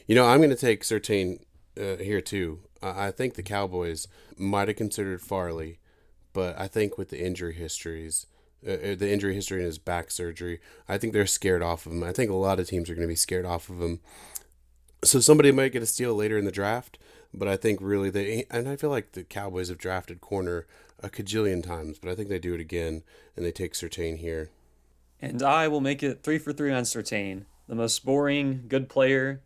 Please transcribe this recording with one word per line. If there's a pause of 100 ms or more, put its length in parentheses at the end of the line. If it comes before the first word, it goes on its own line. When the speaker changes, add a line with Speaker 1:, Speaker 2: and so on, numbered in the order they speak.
Speaker 1:
You
know,
I'm
gonna
take
Surtain, (400)
uh,
here
too. (220)
I,
I
think
the
Cowboys (280)
might
have
considered
Farley, (540)
but
I
think
with
the
injury
histories, (400)
uh,
uh,
the
injury
history
and
his
back
surgery. (280)
I
think
they're
scared
off
of
him.
I
think
a
lot
of
teams
are
gonna
be
scared
off
of
him. (1040)
So
somebody
might
get
a
steal
later
in
the
draft, (340)
but
I
think
really
they,
and
I
feel
like
the
Cowboys
have
drafted
corner (340)
a
cajillion
times,
but
I
think
they
do
it
again, (320)
and
they
take
Surtain
here. (720)
Speaker 2:
And
I
will
make
it
three
for
three
on
Surtain. (240)
The
most
boring
good
player,